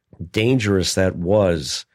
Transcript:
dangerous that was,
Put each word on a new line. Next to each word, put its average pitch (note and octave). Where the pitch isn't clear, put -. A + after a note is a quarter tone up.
dangerous G#2+
that F#2
was, F2